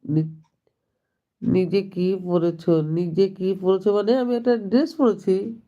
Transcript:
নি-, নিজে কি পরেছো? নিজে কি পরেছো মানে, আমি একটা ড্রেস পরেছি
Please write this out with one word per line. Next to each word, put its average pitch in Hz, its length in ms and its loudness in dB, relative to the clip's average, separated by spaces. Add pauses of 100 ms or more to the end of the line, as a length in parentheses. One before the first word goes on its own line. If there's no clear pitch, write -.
(100)
নি-, 160 300 -2 (1000)
নিজে 185 400 0
কি 190 420 -2
পরেছো? 170 580 0
নিজে 170 460 0
কি 190 260 -4
পরেছো 190 400 0
মানে, 208 220 2
আমি 247 200 0
একটা 240 200 0
ড্রেস 226 380 0
পরেছি 208 400 2 (340)